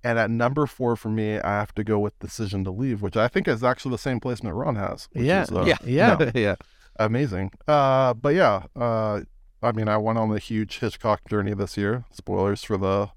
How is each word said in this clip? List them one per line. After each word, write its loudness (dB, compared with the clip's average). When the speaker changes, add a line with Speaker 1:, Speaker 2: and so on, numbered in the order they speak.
Speaker 1:
And 2
at 2
number 2
four 0
for -8
me, 0
I -2
have -6
to -4
go 2
with -4
Decision -6
to -6
Leave, -4
which -2
I 4
think 0
is 0
actually 0
the -2
same -2
placement -6
Ron -2
has. -6
Which -2
Speaker 2:
Yeah. 2
Speaker 1:
is, -6
uh, 0
Speaker 3:
Yeah. 2
Speaker 2:
Yeah. 4
Speaker 1:
you 4
know, -2
Speaker 3:
<laughs> -
Yeah. 2
Speaker 1:
amazing. -2
Uh, 4
but 2
yeah, 4
uh, 0
I 2
mean, -2
I 2
went 0
on 2
a 0
huge -4
Hitchcock -2
journey 0
this -4
year. -2
Spoilers -2
for -2
the 0